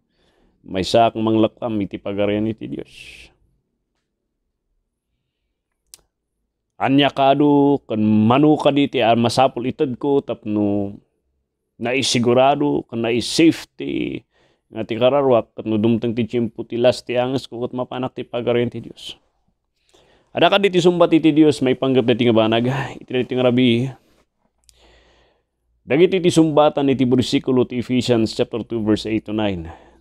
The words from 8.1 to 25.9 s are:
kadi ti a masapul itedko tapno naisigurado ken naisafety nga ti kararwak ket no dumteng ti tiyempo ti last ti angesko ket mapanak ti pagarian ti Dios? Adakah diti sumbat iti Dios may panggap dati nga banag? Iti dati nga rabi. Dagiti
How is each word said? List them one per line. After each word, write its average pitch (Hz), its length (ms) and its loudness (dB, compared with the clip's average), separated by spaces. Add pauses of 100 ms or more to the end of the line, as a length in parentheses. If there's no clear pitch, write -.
kadi 143 320 0
ti 135 80 -2
a 113 160 4
masapul 123 480 0
itedko 139 560 -2
tapno 104 800 -4 (800)
naisigurado 131 1040 0
ken 117 240 -6
naisafety 139 1120 -2 (480)
nga 110 160 -10
ti - 160 -8
kararwak 127 560 2
ket - 80 -14
no 110 160 -2
dumteng 117 320 0
ti 113 160 -4
tiyempo 120 320 -4
ti 117 160 -10
last 120 320 0
ti - 80 -4
angesko 123 480 -4
ket 123 80 -10
mapanak 127 400 -8
ti - 80 -12
pagarian 120 480 -2
ti 120 160 -12
Dios? - 320 -18 (1200)
Adakah 175 240 2
diti 190 160 0
sumbat 175 400 4
iti 156 160 2
Dios 147 320 2
may 127 80 0
panggap 127 320 0
dati 120 240 2
nga 110 80 4
banag? 113 320 2 (320)
Iti - 80 -20
dati 127 240 -4
nga 127 160 0
rabi. 123 400 2 (1900)
Dagiti 180 400 2